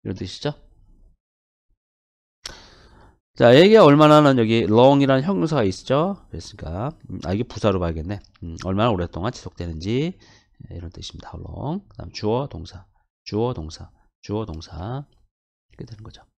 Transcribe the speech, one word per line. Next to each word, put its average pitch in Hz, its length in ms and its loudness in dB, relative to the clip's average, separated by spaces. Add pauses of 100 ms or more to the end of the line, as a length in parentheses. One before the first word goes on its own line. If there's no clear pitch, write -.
이런 98 140 -8
뜻이죠. 120 380 -10 (2750)
자, 120 180 6
얘게 196 220 8
얼마나는 151 600 8
여기 113 260 2
long이라는 135 580 4
형용사가 160 420 -2
있죠. 156 520 -2 (140)
그랬으니까, 95 600 -10 (200)
음, 92 140 -12
아, 90 80 -4
이게 107 120 -4
부사로 101 340 -2
봐야겠네. 85 400 -6 (240)
음, 82 220 -12
얼마나 101 260 -2
오랫동안 87 400 -6
지속되는지, 98 880 -8 (520)
예, - 40 -16
이런 85 160 -14
뜻입니다. - 420 -18
How 87 140 -16
long. 110 420 -10
그다음 - 240 -18
주어, 120 380 -4
동사, - 360 -16 (380)
주어, 117 300 -4
동사, - 360 -14 (320)
주어, 107 220 -8
동사 90 600 -12 (640)
이렇게 - 160 -18
되는 110 180 -20
거죠. - 180 -20 (160)